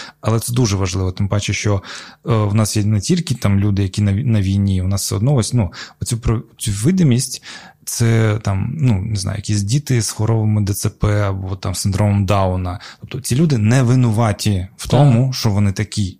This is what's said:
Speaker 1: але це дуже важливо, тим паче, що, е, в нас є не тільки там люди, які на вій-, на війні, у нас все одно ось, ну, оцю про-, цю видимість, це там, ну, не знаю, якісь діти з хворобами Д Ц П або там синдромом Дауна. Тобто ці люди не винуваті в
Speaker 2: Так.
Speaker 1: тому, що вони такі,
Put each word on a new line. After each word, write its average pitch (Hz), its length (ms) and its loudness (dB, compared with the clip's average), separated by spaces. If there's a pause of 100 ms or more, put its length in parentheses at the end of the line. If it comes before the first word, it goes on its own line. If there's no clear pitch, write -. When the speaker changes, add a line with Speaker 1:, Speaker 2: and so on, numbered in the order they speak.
(200)
Speaker 1:
але 113 200 0
це - 120 -6
дуже 120 240 0
важливо, 92 360 -2
тим 98 160 -4
паче, 104 240 -2
що, 104 240 0
е, 95 40 -2 (440)
в 107 300 0
нас 110 220 2
є 107 80 0
не 107 160 2
тільки 170 340 -2
там 101 260 0
люди, 101 220 0
які 98 200 -2
на 101 100 2
вій-, 101 120 -2
на 110 180 2
війні, 98 400 0
у 92 60 -2
нас 98 140 -2
все - 140 -6
одно 127 180 0
ось, 113 180 0
ну, 110 200 0 (280)
оцю - 180 -4
про-, 110 240 -2 (160)
цю - 120 -6 (140)
видимість, 147 580 2 (420)
це 113 580 0
там, 104 380 -2
ну, 110 220 2
не 110 140 -4
знаю, 98 220 -4
якісь 104 240 -2
діти 123 400 0
з - 80 -4
хворобами 107 500 0
Д 101 140 0
Ц - 160 -4
П 104 380 0
або 95 280 -6
там 95 180 -6
синдромом 101 520 0
Дауна. 92 540 0 (200)
Тобто - 200 -12
ці - 160 -2
люди 147 220 2
не 117 240 4
винуваті 110 920 2
в - 120 -10
Speaker 2:
Так. - 20 0 (100)
Speaker 1:
тому, 131 320 4
що 117 180 -2
вони 101 220 2
такі, 98 480 -4